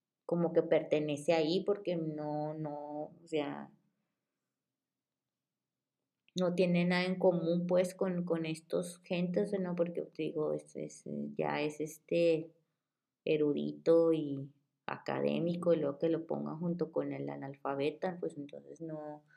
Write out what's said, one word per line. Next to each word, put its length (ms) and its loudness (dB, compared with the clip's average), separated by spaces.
como 280 0
que 100 4
pertenece 720 0
ahí, 320 2
porque 300 -2
no, 580 -4
no, 580 -8
o 40 -20
sea, 420 -4
no 200 2
tiene 300 6
nada 200 4
en 140 -2
común, 480 4
pues, 280 4
con, 280 0
con 220 0
estos 580 -4
gentes, 560 0
¿no? 160 -2
Porque, 280 -2
te 200 -8
digo, 300 -2
es, 220 -8
es, 280 -10
ya 240 0
es, 200 -4
este, 680 2
erudito 880 4
y 360 -2
académico, 880 0
y 40 4
luego 220 -2
que 100 2
lo 180 0
pongan 320 -4
junto 320 -2
con 220 -2
el 160 -6
analfabeta, 920 -4
pues, 180 -6
entonces 440 -14
no, 420 -10